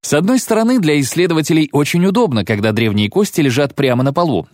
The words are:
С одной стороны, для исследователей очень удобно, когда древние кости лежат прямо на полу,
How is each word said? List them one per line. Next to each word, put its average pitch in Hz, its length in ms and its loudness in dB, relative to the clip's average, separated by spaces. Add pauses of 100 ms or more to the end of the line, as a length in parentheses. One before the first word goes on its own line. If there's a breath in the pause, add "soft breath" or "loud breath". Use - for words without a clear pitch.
С - 120 -6
одной 196 260 2
стороны, 226 400 0
для 151 200 2
исследователей 156 720 0
очень 156 340 0
удобно, 190 380 0
когда 107 280 0
древние 104 380 0
кости 196 300 -2
лежат 139 360 0
прямо 127 280 0
на 139 100 0
полу, 147 400 -2